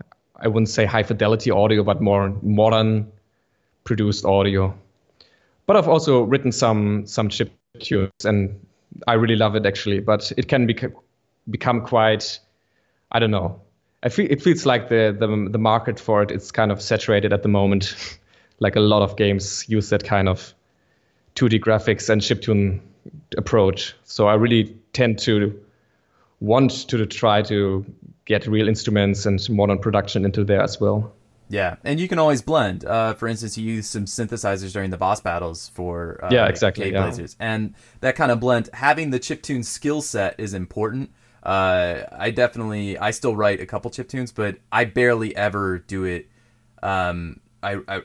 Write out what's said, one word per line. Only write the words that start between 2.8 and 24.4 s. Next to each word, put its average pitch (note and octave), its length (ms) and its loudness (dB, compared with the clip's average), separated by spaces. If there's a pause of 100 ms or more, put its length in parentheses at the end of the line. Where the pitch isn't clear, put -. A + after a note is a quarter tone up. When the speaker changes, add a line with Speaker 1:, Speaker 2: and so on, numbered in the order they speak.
Speaker 1:
produced G#2 420 -2
audio. G2 480 2 (920)
But G3+ 100 6
I've E3+ 140 4
also D3+ 340 4
written B2+ 280 0
some, G#2 540 2
some A2 240 -2
chip - 220 -4 (280)
tunes, F#2+ 320 -2 (120)
and G2 340 0 (500)
I A#2+ 60 4
really A2+ 220 4
love G#2+ 200 2
it G#2+ 100 0
actually. G2 340 -2
But G#2 380 -2
it C3 100 -2
can B2+ 180 2
bec-, A2+ 280 -2 (560)
become A#2 360 -2
quite, A2 540 2 (720)
I A#2 80 2
don't A2+ 120 2
know. F2 280 -2 (440)
I A#2+ 60 0
feel, G3+ 200 0
it C#3+ 120 0
feels E3+ 240 2
like B2 240 2
the, A2 280 4
the, G#2 340 0
the A2 80 -2
market A2 400 0
for G#2 240 2
it G2+ 80 -4
is - 200 -8
kind A2 200 2
of G2 100 -4
saturated G#2 520 0
at G2+ 100 0
the G#2 60 2
moment. G2 460 2 (240)
<laughs> - 80 -20 (320)
Like, G2+ 160 2
a A2 40 2
lot G#2+ 240 6
of G2 140 -2
games G2+ 520 -2
use G#2+ 220 0
that G#2 120 2
kind G2 240 2
of - 240 -2 (840)
two B2+ 120 2
D A2 120 2
graphics A2 500 0
and A2 100 4
chiptune G2+ 600 0 (580)
approach. G2+ 560 2 (100)
So - 220 0
I G#2 80 6
really A2 420 4 (180)